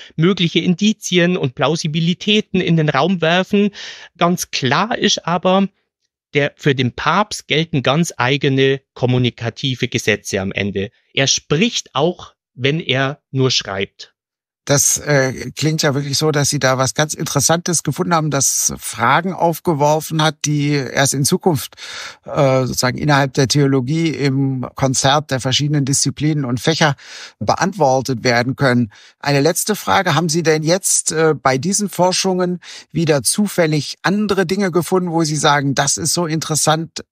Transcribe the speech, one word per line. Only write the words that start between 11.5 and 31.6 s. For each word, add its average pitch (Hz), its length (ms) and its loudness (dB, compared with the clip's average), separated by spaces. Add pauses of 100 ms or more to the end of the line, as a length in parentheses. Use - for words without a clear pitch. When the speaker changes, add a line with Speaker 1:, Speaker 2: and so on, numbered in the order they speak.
Speaker 1:
auch, 170 380 -2 (200)
wenn 135 240 -2
er 135 420 -2 (120)
nur 131 180 2
schreibt. - 640 -6 (520)
Speaker 2:
Das, - 320 2
äh, 135 580 -2
klingt 156 260 -2
ja 147 120 2
wirklich 139 220 -4
so, 156 140 2
dass 147 200 0
Sie 143 100 -2
da 131 180 2
was 131 160 -2
ganz 151 200 -2
Interessantes 165 680 0
gefunden 175 320 -2
haben, 156 160 0
das - 460 0
Fragen 151 560 0
aufgeworfen 156 920 0
hat, 156 220 0
die 147 300 0
erst 135 400 0
in 139 100 0
Zukunft, 180 500 0 (500)
äh, 131 420 2
sozusagen 127 320 -2
innerhalb 139 340 2
der 135 160 2
Theologie 143 600 2
im 135 680 -2
Konzert 135 560 0
der 127 80 -2
verschiedenen 139 460 0
Disziplinen 143 580 0
und 120 160 -2
Fächer 156 340 2 (460)
beantwortet 131 800 0
werden 123 320 0
können. 123 380 2 (260)
Eine 139 220 0
letzte 180 340 0
Frage. 190 400 0
Haben 165 140 2
Sie 160 160 0
denn 156 180 2
jetzt, - 480 0
äh, 160 240 2
bei 135 240 0
diesen 196 300 -2